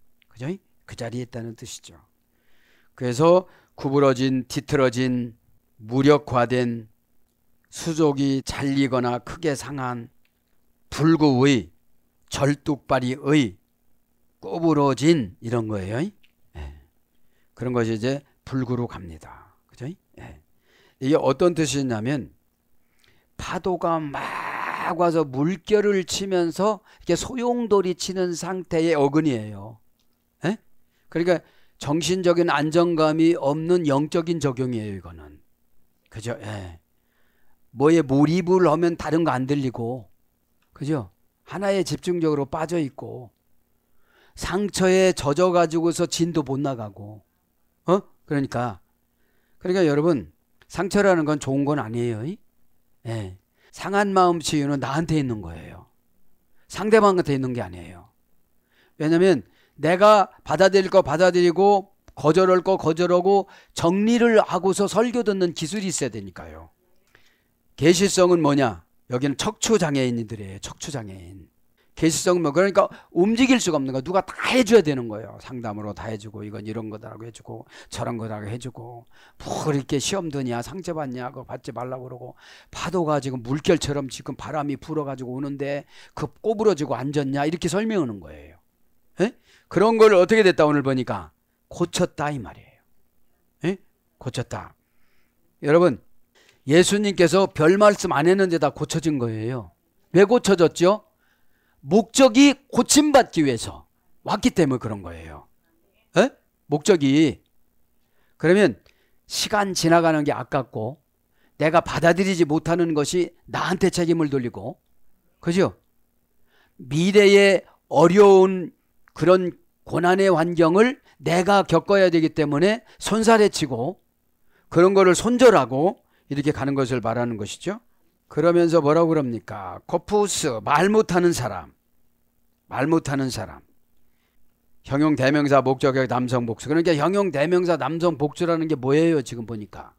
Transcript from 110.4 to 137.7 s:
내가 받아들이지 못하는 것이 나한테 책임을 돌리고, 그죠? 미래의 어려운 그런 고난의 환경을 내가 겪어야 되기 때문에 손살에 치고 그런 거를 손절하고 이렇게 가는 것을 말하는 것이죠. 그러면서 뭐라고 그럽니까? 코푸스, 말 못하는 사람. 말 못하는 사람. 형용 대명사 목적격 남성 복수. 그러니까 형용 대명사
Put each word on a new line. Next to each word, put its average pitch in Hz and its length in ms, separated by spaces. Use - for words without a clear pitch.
내가 160 240
받아들이지 170 640
못하는 165 480
것이 156 420
나한테 160 440
책임을 165 400
돌리고, 123 500
그죠? 170 340
미래의 196 880
어려운 185 840
그런 180 380
고난의 180 460
환경을 175 720
내가 180 460
겪어야 185 460
되기 165 200
때문에 160 560
손살에 214 520
치고 131 520
그런 180 240
거를 185 220
손절하고 175 840
이렇게 143 240
가는 139 220
것을 131 260
말하는 117 340
것이죠. 107 460
그러면서 170 540
뭐라고 160 280
그럽니까? 110 760
코푸스, 175 800
말 147 260
못하는 185 420
사람. 98 400
말 127 220
못하는 143 420
사람. 104 320
형용 147 320
대명사 139 460
목적격 131 460
남성 123 400
복수. 113 200
그러니까 160 280
형용 185 340
대명사 170 480